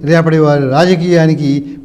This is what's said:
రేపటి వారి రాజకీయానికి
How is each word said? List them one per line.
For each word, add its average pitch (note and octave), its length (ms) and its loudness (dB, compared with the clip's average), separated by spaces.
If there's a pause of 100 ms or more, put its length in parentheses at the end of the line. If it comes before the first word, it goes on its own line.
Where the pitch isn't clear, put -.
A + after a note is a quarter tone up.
రేపటి D#3+ 340 2
వారి D3 320 0
రాజకీయానికి D#3+ 1160 0